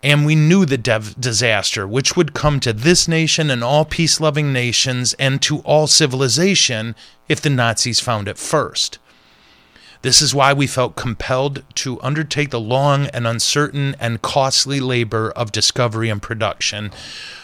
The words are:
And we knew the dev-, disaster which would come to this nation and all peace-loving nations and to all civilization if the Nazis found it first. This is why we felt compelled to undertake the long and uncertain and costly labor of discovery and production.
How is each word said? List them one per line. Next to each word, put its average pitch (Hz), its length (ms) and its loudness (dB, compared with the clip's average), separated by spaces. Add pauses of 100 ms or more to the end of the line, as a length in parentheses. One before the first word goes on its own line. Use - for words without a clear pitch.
And 147 220 4
we 151 100 4
knew 170 300 6
the 135 120 0
dev-, 110 420 -2
disaster 113 680 0
which 123 280 -2
would 165 200 0
come 147 240 0
to 120 140 0
this 143 340 2
nation 160 420 0
and 120 140 -2
all 147 220 2
peace-loving 156 680 0
nations 123 640 0
and 135 240 2
to 151 180 0
all 151 280 2
civilization 131 1080 2 (320)
if 147 140 0
the 151 80 0
Nazis 117 500 0
found 107 280 -2
it 101 100 -8
first. - 600 -4 (1040)
This 131 180 4
is 131 140 0
why 139 180 6
we 139 140 2
felt 123 280 -2
compelled 135 680 -4 (120)
to 127 280 -6
undertake 151 480 -2
the 120 80 -2
long 139 480 2
and 123 180 -4
uncertain 139 760 0
and 117 220 -4
costly 135 580 0
labor 117 520 -2
of 113 200 -6
discovery 113 600 -2
and 101 100 -4
production. 104 720 -6 (520)